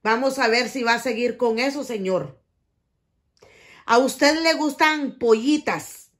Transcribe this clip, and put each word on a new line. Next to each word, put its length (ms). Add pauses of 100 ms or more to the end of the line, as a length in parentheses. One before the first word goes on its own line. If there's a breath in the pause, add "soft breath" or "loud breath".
Vamos 360
a 100
ver 200
si 140
va 120
a 80
seguir 340
con 220
eso, 260
señor. 580 (1400 soft breath)
A 120
usted 440
le 120
gustan 640
pollitas. 1000